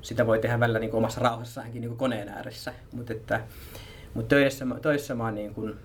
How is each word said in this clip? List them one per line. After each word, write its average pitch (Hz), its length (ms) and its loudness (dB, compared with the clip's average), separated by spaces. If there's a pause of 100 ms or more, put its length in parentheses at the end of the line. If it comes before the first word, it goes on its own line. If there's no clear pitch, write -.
sitä 117 260 4
voi 113 120 6
tehdä 117 200 2
välillä 113 200 4
niinku 113 180 0
omassa 110 240 2
rauhassaankin 117 600 -2
niinku 117 160 -6
koneen 117 320 0
ääressä. - 440 -8 (180)
Mut 120 200 -8
että, 110 300 0 (720)
mut 117 140 -4
töissä 139 380 4
mä, 123 140 -2
töissä 143 360 0
mä 113 80 -2
oon 110 120 0
niinku, 104 340 -6 (160)